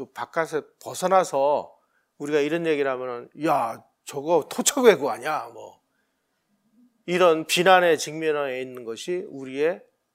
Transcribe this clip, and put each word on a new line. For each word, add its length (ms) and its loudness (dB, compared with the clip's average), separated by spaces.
요 120 -14
바깥에 500 -6
벗어나서 920 0
우리가 220 0
이런 260 0
얘기를 240 0
하면은 400 -8
"야, 400 -2
저거 460 0
토착 340 0
왜구 260 6
아니야?" 440 -6
뭐 260 -20
이런 380 4
비난에 520 6
직면해 640 -4
있는 240 -12
것이 460 -8
우리의 520 -4